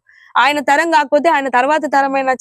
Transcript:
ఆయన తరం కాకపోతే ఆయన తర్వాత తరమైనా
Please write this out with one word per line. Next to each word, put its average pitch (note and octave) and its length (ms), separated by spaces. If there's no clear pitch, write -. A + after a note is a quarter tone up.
ఆయన D4 240
తరం D4 300
కాకపోతే D4 380
ఆయన C#4 200
తర్వాత C4+ 380
తరమైనా C4+ 540